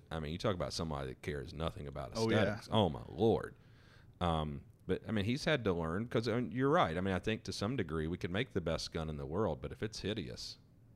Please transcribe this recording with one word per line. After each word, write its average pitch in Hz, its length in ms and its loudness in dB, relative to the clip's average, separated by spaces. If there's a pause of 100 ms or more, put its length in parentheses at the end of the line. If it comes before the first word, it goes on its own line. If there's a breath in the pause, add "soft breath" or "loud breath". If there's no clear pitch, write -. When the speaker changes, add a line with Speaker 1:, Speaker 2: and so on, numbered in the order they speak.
(100)
Speaker 1:
I 80 80 -4
mean, 76 140 -4
you 87 60 -4
talk 107 160 2
about 71 180 -2
somebody 71 360 -4
that 64 120 -10
cares 73 320 -6
nothing 76 360 -4
about 67 280 -4
Speaker 2:
Oh, 113 140 4
yeah. 110 80 6
Speaker 1:
aesthetics. 107 340 2
Oh, 104 160 6
my 64 180 -4
Lord. 90 480 2 (680 loud breath)
Um, 78 400 0 (240)
but, 90 200 0
I 110 60 -2
mean, 101 140 2
he's 120 180 0
had 151 200 2
to 92 100 4
learn 85 340 0
'cause, 120 180 0
I 117 140 2
mean, 110 120 -4
you're 131 180 2
right. 131 260 4
I 90 60 0
mean, 95 120 2
I 90 40 2
think 110 260 -2
to 95 80 -6
some 117 240 -2
degree 80 300 0
we 87 100 -2
could 87 140 -4
make 101 240 -2
the 98 80 2
best 80 300 -2
gun 80 180 -2
in 76 80 -4
the 69 80 -6
world, 80 340 0
but - 120 -8
if - 100 -10
it's - 180 -6
hideous, 92 580 -6 (380)